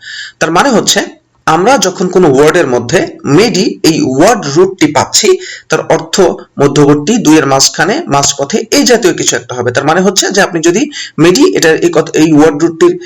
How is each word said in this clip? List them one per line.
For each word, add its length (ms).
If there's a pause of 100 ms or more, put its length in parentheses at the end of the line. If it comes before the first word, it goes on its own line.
(400)
তার 120
মানে 180
হচ্ছে 520 (240)
আমরা 320
যখন 300
কোনো 280
ওয়ার্ডের 320
মধ্যে 400 (180)
মেডি 580
এই 180
ওয়ার্ড 400 (140)
রুটটি 320
পাচ্ছি, 500 (320)
তার 200
অর্থ 320 (380)
মধ্যবর্তী, 580
দুইয়ের 280
মাঝখানে, 640
মাঝপথে, 500 (140)
এই 120
জাতীয় 300
কিছু 220
একটা 200
হবে। 160
তার 140
মানে 160
হচ্ছে 300
যে 100
আপনি 200
যদি 280 (300)
মেডি 240 (120)
এটা 140
এই 240
কথা, 260
এই 140
ওয়ার্ড 300
রুটটির 300 (120)